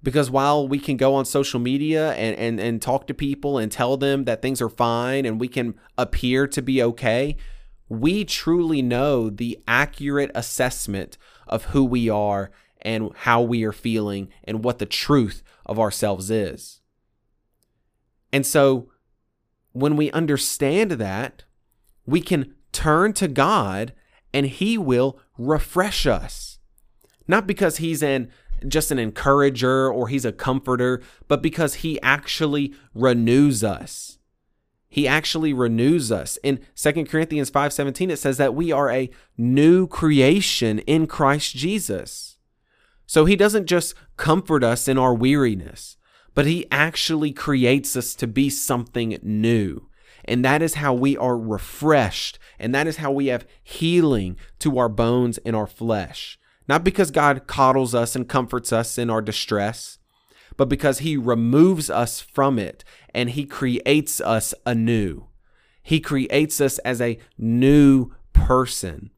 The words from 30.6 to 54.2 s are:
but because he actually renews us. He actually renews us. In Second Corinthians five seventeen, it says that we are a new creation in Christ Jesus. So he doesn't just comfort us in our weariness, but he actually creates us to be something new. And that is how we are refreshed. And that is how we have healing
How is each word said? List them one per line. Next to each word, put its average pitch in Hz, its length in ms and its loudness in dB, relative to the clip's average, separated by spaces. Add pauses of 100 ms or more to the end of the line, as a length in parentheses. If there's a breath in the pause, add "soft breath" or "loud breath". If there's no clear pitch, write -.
but 143 120 2
because 156 340 -2
he 156 280 -6
actually 143 720 -2 (180 loud breath)
renews 123 720 4
us. - 560 -8 (720)
He 143 180 -2
actually 156 460 0
renews 123 580 2
us. - 320 -4
In 139 160 0 (160 loud breath)
Second 151 340 -2
Corinthians 151 400 -2
five 143 240 0
seventeen, 143 380 -4
it 147 80 -4
says 135 200 -2
that 135 180 2
we 165 160 -2
are 139 180 2
a 127 200 -2 (280 soft breath)
new 151 480 6
creation 139 960 2
in 160 260 0
Christ 147 480 0
Jesus. 147 840 -6 (680)
So 156 200 4
he 202 100 6
doesn't 208 300 2
just 175 280 0 (220 soft breath)
comfort 160 480 2
us 117 240 0
in 135 100 2
our 127 160 4
weariness, 120 840 0 (380 soft breath)
but 143 120 2
he 170 260 -2
actually 151 580 0
creates 135 640 0
us - 200 -6
to - 100 -4
be 131 240 0
something 120 720 -4
new. 107 640 0 (380 soft breath)
And 123 200 -2
that 147 180 2
is 160 120 -2
how 147 200 0
we 139 220 2
are 123 220 -2
refreshed. 113 1000 -2 (180 soft breath)
And 123 160 -4
that 147 140 0
is 156 80 -6
how 147 160 -4
we 139 160 0
have 120 180 -4 (160 soft breath)
healing 147 720 0 (220 soft breath)